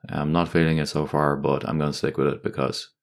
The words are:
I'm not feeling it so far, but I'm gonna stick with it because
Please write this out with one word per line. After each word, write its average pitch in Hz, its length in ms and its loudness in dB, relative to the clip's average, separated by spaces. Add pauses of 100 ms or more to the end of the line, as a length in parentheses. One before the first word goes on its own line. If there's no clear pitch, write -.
I'm 76 240 -2
not 82 160 2
feeling 80 300 4
it 73 100 -2
so 76 180 -2
far, 73 300 2
but 69 300 0
I'm 78 120 -2
gonna 73 140 0
stick - 260 -4
with 69 80 2
it - 160 -2
because - 480 -4 (120)